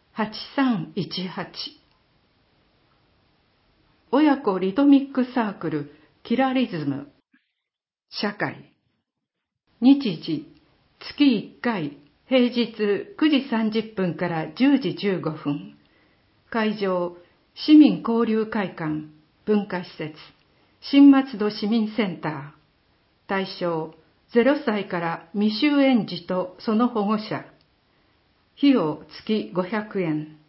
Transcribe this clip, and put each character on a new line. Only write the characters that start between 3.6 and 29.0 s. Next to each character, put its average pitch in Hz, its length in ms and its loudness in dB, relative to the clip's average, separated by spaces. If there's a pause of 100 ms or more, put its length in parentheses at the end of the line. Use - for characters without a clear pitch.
親 285 260 4
子 196 220 -2
リ 190 160 -2
ト 277 100 2
ミ 277 260 6
ッ - 40 -16
ク 247 180 -2
サ 240 180 -2
ー 196 40 -12
ク 165 160 -8
ル、 147 240 -8 (300)
キ 233 120 -2
ラ 262 160 0
リ 254 160 0
ズ 160 160 -8
ム。 139 260 -8 (1000)
社 202 240 -8
会。 - 360 -10 (1080)
日 277 180 6 (220)
時、 - 260 -6 (520)
月 - 260 -2
一 226 380 0
回、 180 340 -6 (320)
平 247 220 4
日 220 240 -2 (420)
九 311 140 2
時 269 180 0
三 220 220 -2
十 220 260 -6
分 180 180 -2
か 180 140 -4
ら 160 240 -6
十 269 260 4
時 175 180 -4
十 190 220 -4
五 160 120 -6
分。 151 480 -8 (720)
会 214 260 -2
場、 180 400 -4 (380)
市 - 200 4
民 262 280 8
交 233 240 0
流 220 180 0
会 214 300 -6
館、 156 340 -8 (380)
文 208 200 0
化 180 160 -8
施 - 140 -16
設、 156 180 -10 (680)
新 277 280 10
松 269 280 2
戸 208 100 0
市 208 180 -4
民 214 300 0
セ 220 100 0
ン 170 140 -8
タ 165 80 -6
ー。 147 220 -10 (800)
対 190 180 -2 (120)
象、 160 360 -4 (400)
ゼ 233 100 4
ロ 285 180 4
歳 208 260 -4
か 175 120 -4
ら 165 320 -8
未 214 340 0
就 285 140 4
園 262 260 4
児 - 200 -14
と 185 320 -4
そ 220 160 -2
の 240 140 2
保 220 180 -2
護 214 100 0
者。 156 300 -8 (1120)
費 285 140 4
用、 156 340 0 (180)